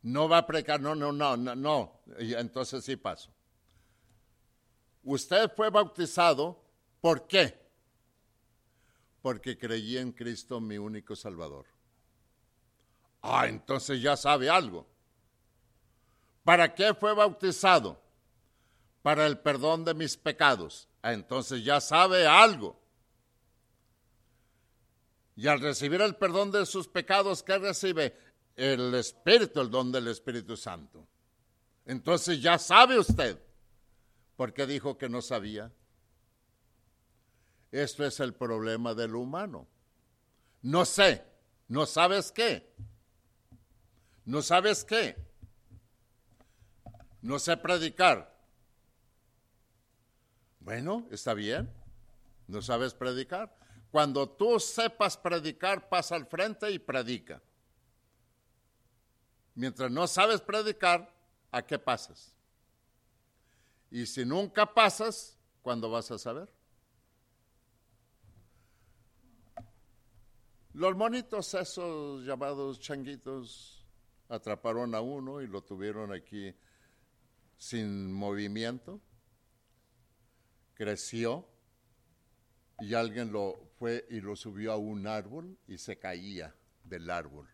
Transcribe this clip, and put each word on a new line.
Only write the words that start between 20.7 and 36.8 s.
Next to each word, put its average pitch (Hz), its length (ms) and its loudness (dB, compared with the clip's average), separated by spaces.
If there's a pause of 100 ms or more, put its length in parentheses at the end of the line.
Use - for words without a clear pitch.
Ah, 117 120 -2
entonces 120 500 -4
ya 143 180 4
sabe 180 460 6
algo. 160 520 8 (2500)
Y 110 120 -2
al 147 120 4
recibir 143 420 -2
el 208 160 2
perdón 196 340 0
de 202 160 2
sus 190 200 -8
pecados, 196 540 0
¿qué 190 160 0
recibe? 180 580 -2 (400)
El 127 380 0
Espíritu, 170 680 4
el 123 120 0
don 127 200 0
del 127 160 -2
Espíritu 117 480 -8
Santo. 82 520 -14 (760)
Entonces 156 560 0
ya 165 200 4
sabe 247 400 8
usted. 123 420 0 (960)
¿Por 123 180 -6
qué 139 140 -2
dijo 135 320 -4
que 131 100 -6
no 120 140 -4
sabía? 107 480 -6 (2000)